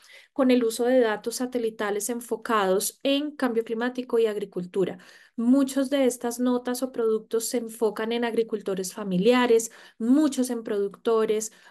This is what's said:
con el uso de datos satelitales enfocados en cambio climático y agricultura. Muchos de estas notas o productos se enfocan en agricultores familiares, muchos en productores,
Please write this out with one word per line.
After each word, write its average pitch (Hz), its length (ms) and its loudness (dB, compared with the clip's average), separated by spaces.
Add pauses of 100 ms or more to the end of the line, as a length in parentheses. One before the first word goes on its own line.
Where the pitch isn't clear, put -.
(340)
con 254 160 4
el 247 120 4
uso 233 220 0
de 254 160 6
datos 220 360 0
satelitales 220 760 -4
enfocados 214 920 -2
en 285 320 0
cambio 226 300 -2
climático 240 540 -2
y 226 80 4
agricultura. 190 720 -4 (360)
Muchos 262 540 2
de 277 160 2
estas 247 340 -2
notas 247 440 -2
o 254 100 -4
productos 226 540 -2
se 254 100 -4
enfocan 220 560 -4
en 240 120 -2
agricultores 214 680 -4
familiares, 226 800 2 (260)
muchos 254 520 2
en 233 120 -6
productores, 220 880 -2 (200)